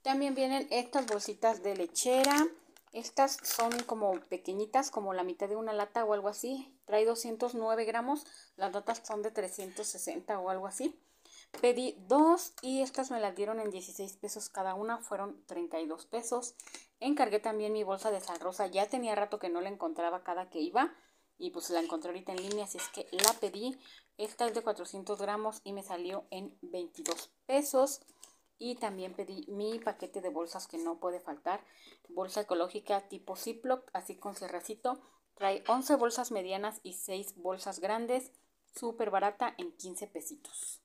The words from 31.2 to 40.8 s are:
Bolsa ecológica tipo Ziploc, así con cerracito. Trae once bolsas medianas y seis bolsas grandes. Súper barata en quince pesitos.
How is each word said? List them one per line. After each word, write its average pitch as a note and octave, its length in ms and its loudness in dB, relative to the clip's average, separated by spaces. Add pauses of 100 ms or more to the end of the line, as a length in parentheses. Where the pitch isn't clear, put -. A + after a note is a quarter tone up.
Bolsa F#3 320 -4
ecológica G3 680 0
tipo F#3+ 280 -10
Ziploc, B3+ 580 -2
así F3+ 220 -6
con G3+ 180 -10
cerracito. G3 640 -6 (340)
Trae G3 320 0
once C4 280 6
bolsas A#3+ 360 2
medianas G3+ 520 -2
y F#3 100 -12
seis G3 440 -6
bolsas F#3 440 -4
grandes. A3+ 520 0 (460)
Súper A3+ 300 -2
barata G3+ 480 2
en F3 160 -6
quince F#3 340 -10
pesitos. - 800 -10